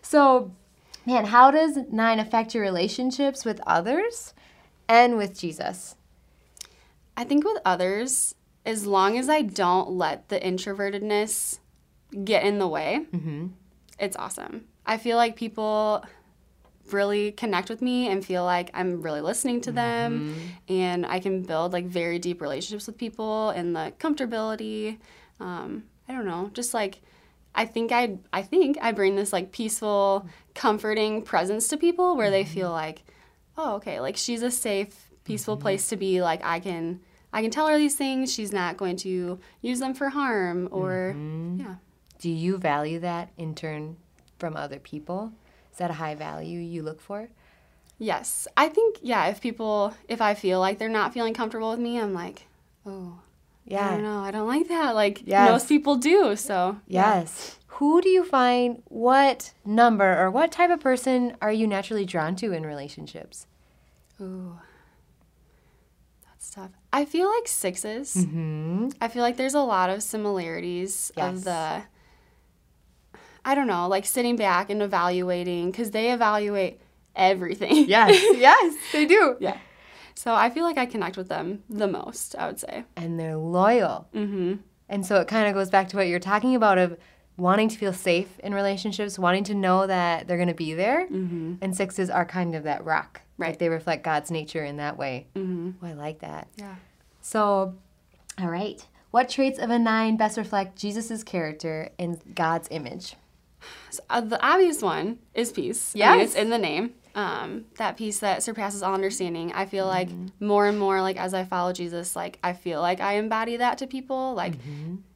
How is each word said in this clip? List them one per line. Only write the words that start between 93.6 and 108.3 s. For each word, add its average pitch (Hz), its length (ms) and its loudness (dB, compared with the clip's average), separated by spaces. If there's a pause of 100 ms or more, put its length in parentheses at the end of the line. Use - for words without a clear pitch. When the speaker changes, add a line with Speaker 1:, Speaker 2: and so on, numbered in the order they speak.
Speaker 1:
reflect 160 340 -4
God's 156 280 -2
nature 156 320 -6
in 143 140 -8
that 147 200 -6
way. 131 380 -8
Speaker 2:
Mm-hmm. 185 360 -6 (120)
Speaker 1:
Oh, 170 40 -12
I 165 60 -10
like 151 260 -10
that. - 360 -12
Speaker 2:
Yeah. 202 200 -16 (460)
Speaker 1:
So, 196 540 0 (640)
all 180 80 -4
right. 175 360 -6 (280)
What 254 180 4
traits 269 300 0
of 226 100 -4
a 240 80 4
nine 220 400 2
best 214 200 0
reflect 196 400 -4
Jesus' 220 460 -6
character 156 680 -6 (100)
and 170 200 -4 (140)
God's 165 380 0
image? 160 440 -10 (760)
Speaker 2:
So, - 200 -12
uh, 240 120 0
the 220 240 -4
obvious 339 360 4
one 185 380 -2 (140)
is 233 180 -2
peace. - 440 -6
I 208 40 -4 (120)
mean, 480 80 10
Speaker 1:
Yes. 208 100 4
Speaker 2:
it's - 60 -6
in 208 140 2
the 233 80 2
name. 185 360 -2 (220)
Um, 208 500 -6 (120)
that 208 200 -2
peace 214 220 -6
that 196 240 0